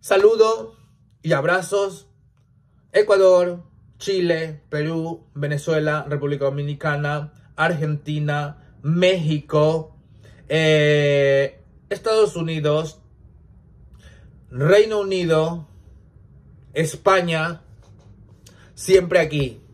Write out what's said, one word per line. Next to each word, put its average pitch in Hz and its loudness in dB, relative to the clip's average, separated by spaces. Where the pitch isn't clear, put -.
Saludo 220 2
y 160 0
abrazos. 185 -4
Ecuador, 185 4
Chile, 165 -4
Perú, 160 -6
Venezuela, 151 -4
República 143 -4
Dominicana, 147 -6
Argentina, 151 -4
México, 156 0
eh, 147 2
Estados 220 0
Unidos, 156 -4
Reino 202 2
Unido, 170 -2
España, 165 -2
siempre 180 2
aquí. 139 -2